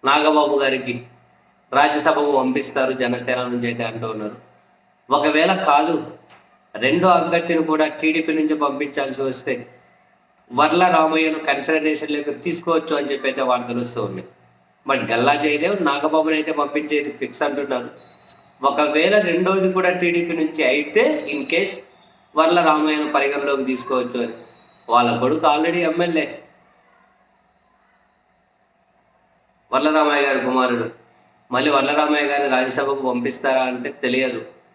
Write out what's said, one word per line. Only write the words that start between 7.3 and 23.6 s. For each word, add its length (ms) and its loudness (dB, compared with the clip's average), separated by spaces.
కూడా 260 2
టీడీపీ 440 -2
నుంచి 240 0
పంపించాల్సి 680 -4
వస్తే 520 -6
వర్ల 340 4
రామయ్యను 520 2
కన్సిడరేషన్లోకి 960 -2
తీసుకోవచ్చు 640 -2
అని 160 -4
చెప్పి 160 -4
అయితే 140 0
వార్తలు 380 0
వస్తూ 220 -6
ఉన్నాయి. 260 -8
But 240 0
గల్లా 220 4
జయదేవ్ 500 0
నాగబాబుని 500 0
అయితే 180 -2
పంపించేది 580 -2
ఫిక్స్ 320 -8
అంటున్నారు. 480 -4
ఒకవేళ 560 2
రెండోది 540 2
కూడా 180 2
టీడీపీ 420 0
నుంచి 320 -2
అయితే 720 2
in 200 -4
case 220 -2
వర్ల 240 4
రామయ్యను 520 0
పరిగణలోకి 520 0